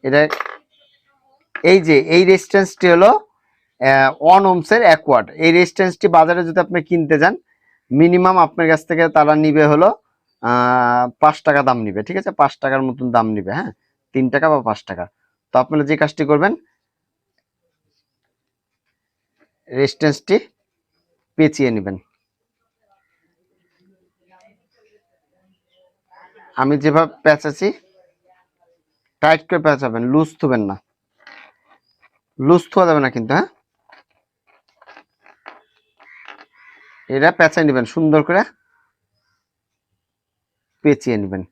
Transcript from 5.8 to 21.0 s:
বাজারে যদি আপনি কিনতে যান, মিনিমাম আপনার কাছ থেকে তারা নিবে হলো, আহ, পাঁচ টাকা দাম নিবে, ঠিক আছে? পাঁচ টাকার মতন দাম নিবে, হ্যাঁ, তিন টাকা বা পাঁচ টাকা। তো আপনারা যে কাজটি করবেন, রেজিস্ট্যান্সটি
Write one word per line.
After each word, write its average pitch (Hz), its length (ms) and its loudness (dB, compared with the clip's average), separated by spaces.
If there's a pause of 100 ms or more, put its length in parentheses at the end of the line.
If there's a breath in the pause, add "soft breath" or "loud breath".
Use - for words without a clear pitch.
বাজারে 170 320 2
যদি 165 160 -4
আপনি 175 140 -6 (100)
কিনতে 160 340 0
যান, 180 120 0 (560)
মিনিমাম 180 460 2 (100)
আপনার 170 260 -4
কাছ 156 160 0
থেকে 165 160 0 (120)
তারা 151 180 2 (100)
নিবে 151 280 2
হলো, 165 160 4 (540)
আহ, 123 600 0 (180)
পাঁচ 151 140 2 (100)
টাকা 143 220 0
দাম 123 180 0
নিবে, 101 200 -8
ঠিক 190 140 -8
আছে? 190 100 -8 (100)
পাঁচ 139 120 0 (100)
টাকার 135 200 -2
মতন 131 240 -8 (100)
দাম 113 100 0 (100)
নিবে, 95 220 -8
হ্যাঁ, 139 140 -10 (420)
তিন 131 180 0
টাকা 139 200 -2
বা 147 60 0 (100)
পাঁচ 107 200 -6
টাকা। 90 160 -12 (460)
তো - 120 -20
আপনারা 151 280 -4
যে 156 120 0
কাজটি 151 280 -4
করবেন, 160 240 0 (3250)
রেজিস্ট্যান্সটি 147 680 -2 (1000)